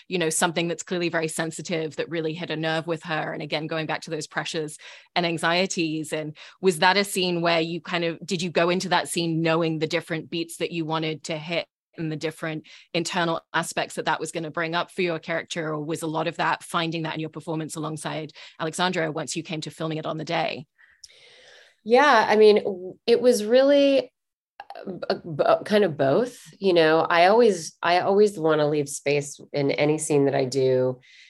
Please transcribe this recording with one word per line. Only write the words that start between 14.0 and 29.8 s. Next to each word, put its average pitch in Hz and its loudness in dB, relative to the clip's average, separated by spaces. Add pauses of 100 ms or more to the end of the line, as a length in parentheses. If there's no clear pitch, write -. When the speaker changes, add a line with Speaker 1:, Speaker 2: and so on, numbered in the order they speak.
Speaker 1:
that 160 0
was 160 -8
gonna 160 -8
bring 165 -4
up 175 -2
for - -6
your 165 -2
character? 160 -6
Or 151 -6
was 151 -6
a 165 -6
lot 160 -4
of 165 -6
that 160 -2
finding 165 -4
that 156 -6
in 160 -8
your 156 -6
performance 160 -8
alongside 156 -8 (280)
Alexandra 160 -2
once 143 -8
you 160 -6
came 156 -8
to 156 -12
filming 160 -6
it 156 -6
on 156 -6
the 156 -8
day? 160 -4 (1200)
Speaker 2:
Yeah, 247 6
I 214 4
mean, 214 8
w-, 185 -8 (100)
it 233 4
was 226 4
really, 277 4 (720)
uh, 185 -6
b-, - - (200)
b-, 175 2 (220)
kind 208 4
of 160 0
both, 160 2 (180)
you 190 2
know. 160 6
I 170 6
always, 202 4
I 170 2
always 196 4
wanna 151 4
leave 147 0
space 143 -4 (120)
in 139 0
any 151 2